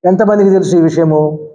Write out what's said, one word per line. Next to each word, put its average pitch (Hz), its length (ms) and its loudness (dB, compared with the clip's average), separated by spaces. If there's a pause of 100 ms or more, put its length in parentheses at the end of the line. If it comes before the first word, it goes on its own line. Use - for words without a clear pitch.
ఎంతమందికి 196 460 2
తెలుసు 185 260 0
ఈ 170 40 2
విషయము? 156 760 -2